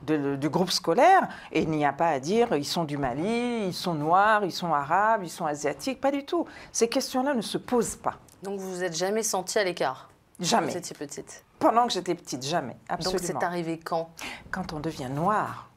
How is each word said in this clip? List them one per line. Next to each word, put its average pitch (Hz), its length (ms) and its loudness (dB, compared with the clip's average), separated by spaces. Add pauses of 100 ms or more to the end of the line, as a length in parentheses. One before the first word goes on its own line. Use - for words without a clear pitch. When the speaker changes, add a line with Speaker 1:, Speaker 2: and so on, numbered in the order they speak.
Speaker 1:
de, 139 300 0
du 143 140 -2
groupe 175 200 2
scolaire, 285 600 6 (240)
et 160 80 2
il 156 80 0
n'y 151 160 2
a 139 80 2
pas 165 160 2
à 143 100 2
dire, 214 380 2
ils 143 80 0
sont 175 180 -2
du 147 140 -4
Mali, 214 680 -2
ils 175 60 -4
sont 180 200 -4
noirs, 190 500 4
ils 175 80 -2
sont 165 220 -2
arabes, 190 500 2
ils 165 60 -8
sont - 160 -6
asiatiques, 151 560 -4
pas 269 100 2
du 277 140 -4
tout. 339 200 0 (280)
Ces 226 160 2
questions-là 262 440 0
ne 240 80 0
se - 160 -4
posent 226 380 0
pas. - 200 -4 (280)
Speaker 2:
Donc 196 160 -6
vous 190 100 -8
vous 180 140 -6
êtes 170 140 -2
jamais 202 260 0
sentie 190 340 -2
à 214 60 2
l'écart ? 170 460 -2 (320)
Speaker 1:
Jamais. 175 260 2
Speaker 2:
Quand 127 60 -2
vous 175 60 -4
étiez 170 160 -12
petite ? - 500 -14 (120)
Speaker 1:
Pendant 240 300 6
que - 60 -2
j'étais 180 220 -2
petite, 135 280 -10
jamais, 139 320 -2 (140)
absolument. 175 280 -2
Speaker 2:
Donc 175 80 -4
c'est 170 200 -2
arrivé 165 340 -4
quand ? 165 300 -4 (420)
Speaker 1:
Quand 180 220 -6
on 151 80 -6
devient 147 280 -4
noir. 147 680 -2